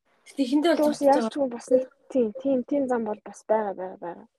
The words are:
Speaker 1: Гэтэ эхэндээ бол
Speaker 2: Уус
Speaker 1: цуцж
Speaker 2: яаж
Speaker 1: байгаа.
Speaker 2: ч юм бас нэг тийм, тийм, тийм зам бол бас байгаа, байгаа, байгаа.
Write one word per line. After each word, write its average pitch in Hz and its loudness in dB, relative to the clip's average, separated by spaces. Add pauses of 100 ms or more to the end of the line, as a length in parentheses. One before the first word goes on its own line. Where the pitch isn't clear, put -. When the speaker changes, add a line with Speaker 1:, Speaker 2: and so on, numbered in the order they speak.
(200)
Speaker 1:
Гэтэ - -6
эхэндээ 294 2
бол 302 2
Speaker 2:
Уус 302 2
Speaker 1:
цуцж - -10
Speaker 2:
яаж 277 6
Speaker 1:
байгаа. 233 0
Speaker 2:
ч 226 -6
юм 277 -2
бас 240 -12
нэг 262 4 (220)
тийм, 226 0
тийм, 269 0
тийм 285 -2
зам 240 -2
бол 208 -6
бас - -18
байгаа, 214 0
байгаа, 185 -12
байгаа. 175 -14 (120)